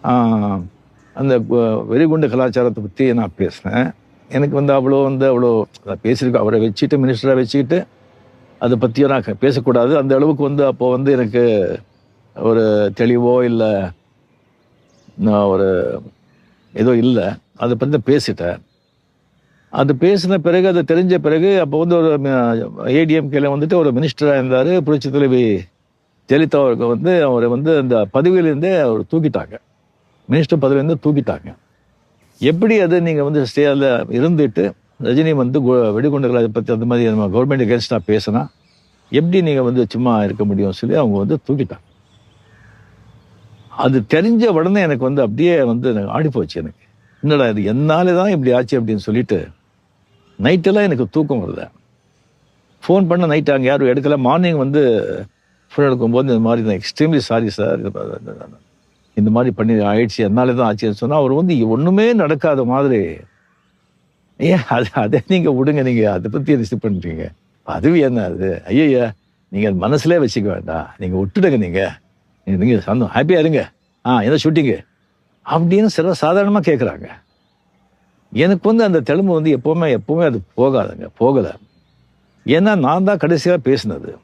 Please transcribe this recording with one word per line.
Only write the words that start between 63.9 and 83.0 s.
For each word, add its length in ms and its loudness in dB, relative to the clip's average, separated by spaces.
"ஏன் 320 2
அது, 240 0
அதை 340 0
நீங்க 240 2
விடுங்க, 320 0
நீங்க 280 2
அதை 200 -4
பத்தி 240 0
ரிசீவ் 280 -4
பண்றீங்க, 460 -6
பதவி 360 0
என்ன 240 0
அது, 420 -4
ஐயய்யா, 460 2
நீங்க 200 -2
அது 100 -2
மனசுலயே 480 2
வச்சுக்க 140 -4
வேண்டாம், 460 -6
நீங்க 200 -6
விட்டுடுங்க, 400 0
நீங்க, 420 -4
நீங்க 480 0
சந்தோ-, 200 -2
ஹாப்பியா 260 2
இருங்க, 320 0
ஆ, 160 2
என்ன 220 2
ஷூட்டிங்கு?" 340 0
அப்படின்னு 400 2
சில 260 0
சாதாரணமா 400 2
கேக்குறாங்க. 460 -2
எனக்கு 360 0
வந்து 160 4
அந்த 160 2
தெலுங்கு 340 0
வந்து 240 2
எப்பவுமே, 400 0
எப்பவுமே 280 -2
அது 160 -2
போகாதுங்க, 500 0
போகல. 380 0
ஏன்னா 300 2
நான் 280 0